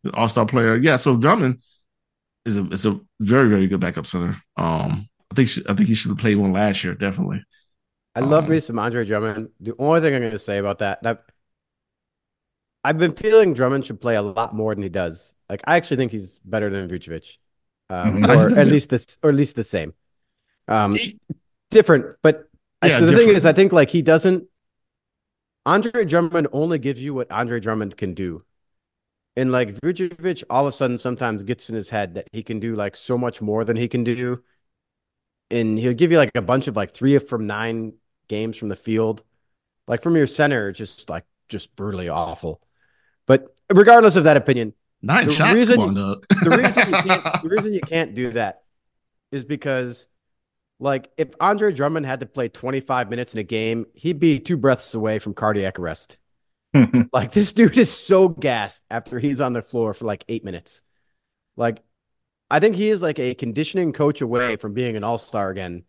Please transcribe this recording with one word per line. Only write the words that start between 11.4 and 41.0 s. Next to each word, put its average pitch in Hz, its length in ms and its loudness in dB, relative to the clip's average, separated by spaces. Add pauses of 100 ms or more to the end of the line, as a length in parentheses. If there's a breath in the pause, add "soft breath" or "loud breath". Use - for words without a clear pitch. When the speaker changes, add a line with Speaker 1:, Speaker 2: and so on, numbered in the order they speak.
Speaker 2:
I've 156 140 0
been 170 160 2
feeling 214 400 4
Drummond 127 300 0
should 107 160 -14
play 117 160 0
a 104 60 0
lot 104 320 -4
more 110 200 -4
than 101 80 -8
he 95 60 -8
does. 85 460 -6 (140)
Like, 98 180 -10
I 165 100 2
actually 151 220 0
think 123 140 -2
he's 98 280 -14
better 104 300 -4
than 98 180 -6
Vucevic, 82 480 -12 (540)
um, 98 260 -2
Speaker 3:
Mm-hmm. 104 140 2
Speaker 1:
I - 40 8
Speaker 2:
or 151 120 8
Speaker 1:
think 240 120 4
Speaker 2:
at 143 80 8
Speaker 1:
that 139 60 4
Speaker 2:
least 143 180 2
this, - 320 -4
or 151 80 4
at 139 60 2
least 139 200 0
the 113 80 -6
same. 82 300 -6 (760)
Um, 104 260 2
Speaker 1:
He 233 240 -6 (520)
Speaker 2:
different, 165 520 4
but - 260 0 (340)
I, 170 60 4
Speaker 1:
Yeah, 139 100 4
Speaker 2:
so - 80 4
the 175 60 6
thing 214 60 8
Speaker 1:
different. 220 180 8
Speaker 2:
is, 170 100 2
I 156 60 6
think, 190 200 4
like, 151 180 4
he 170 120 0
doesn't. 160 460 2 (1160)
Andre 214 380 2
Drummond 165 480 0
only 156 260 -2
gives 127 240 -6
you 143 120 -8
what 123 160 -6
Andre 117 300 -4
Drummond 107 360 -4
can 92 180 -8
do, 87 280 -10 (960)
and, 127 160 0
like, 117 220 0
Vucevic 170 760 -6
all 131 180 0
of - 20 -2
a 131 40 -6
sudden 123 260 -4
sometimes 113 440 -6
gets 117 260 -8
in 113 80 -8
his 101 140 -10
head 101 240 -6
that 98 180 -12
he 113 100 -12
can 110 180 -10
do, 113 140 -6
like, 101 220 -6
so 123 220 -4
much 120 240 -6
more 110 220 -2
than 113 120 -2
he 120 120 -2
can 123 160 -2
do, 123 380 -4 (1080)
and 110 280 -2
he'll 123 160 0
give 160 160 2
you, 170 80 4
like, 127 160 4
a 117 80 -2
bunch 131 260 -2
of, 107 80 -6
like, 101 160 -4
three 139 260 2
from 110 280 -4
nine 110 480 -6 (340)
games 110 280 -6
from 110 120 -10
the 98 80 -8
field, 110 460 -4 (640)
like, 120 160 -4
from 170 140 2
your 147 100 4
center, 131 460 0
just, - 380 -16